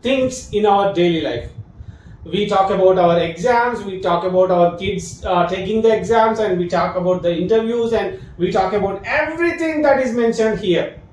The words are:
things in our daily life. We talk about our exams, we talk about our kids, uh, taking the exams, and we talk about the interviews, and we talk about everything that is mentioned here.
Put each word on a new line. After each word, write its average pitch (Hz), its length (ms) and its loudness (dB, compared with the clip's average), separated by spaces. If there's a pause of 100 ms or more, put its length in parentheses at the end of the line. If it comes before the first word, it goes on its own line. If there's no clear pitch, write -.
things 254 500 -2
in 208 140 2
our 202 280 4
daily 170 280 2
life. - 280 -6 (760)
We 202 240 -2
talk 196 220 2
about 185 300 4
our 170 200 4
exams, 233 640 0
we 190 160 -8
talk 175 240 0
about 185 280 2
our 175 260 2
kids, 190 480 -6
uh, 180 220 2
taking 196 340 -2
the 220 140 4
exams, 220 440 0
and 190 200 0
we 175 80 -2
talk 175 280 -2
about 180 280 -2
the 175 120 0
interviews, 226 580 0
and 208 260 -4 (180)
we 170 140 -2
talk 190 220 0
about 202 320 -2
everything 320 760 -2
that 277 180 4
is 247 160 -2
mentioned 226 440 0
here. 165 400 -2 (140)